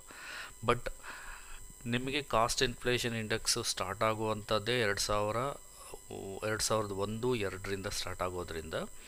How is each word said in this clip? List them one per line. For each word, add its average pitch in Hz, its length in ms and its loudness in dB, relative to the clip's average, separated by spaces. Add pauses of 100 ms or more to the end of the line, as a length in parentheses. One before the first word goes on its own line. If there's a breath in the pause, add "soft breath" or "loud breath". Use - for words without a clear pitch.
(640 loud breath)
But 120 260 4 (920 loud breath)
ನಿಮಗೆ 131 380 0
cost 120 400 4
inflation 123 520 2
index 113 480 2
start 98 400 0
ಆಗುವಂಥದ್ದೇ 110 760 2
ಎರಡು 101 200 4
ಸಾವಿರ, 104 360 2 (1120 loud breath)
ಎರಡು 107 160 0
ಸಾವಿರದ 107 280 2
ಒಂದು 110 440 0
ಎರಡರಿಂದ 95 500 -2
start 92 360 -2
ಆಗೋದ್ರಿಂದ 87 520 -4 (340 loud breath)